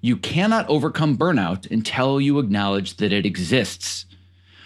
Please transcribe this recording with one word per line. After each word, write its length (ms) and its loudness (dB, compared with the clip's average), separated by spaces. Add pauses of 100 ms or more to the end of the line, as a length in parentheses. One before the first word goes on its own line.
You 160 2
cannot 500 0
overcome 480 2
burnout 560 0
until 480 0
you 200 2
acknowledge 580 -2
that 160 0
it 120 0
exists. 800 -2 (600)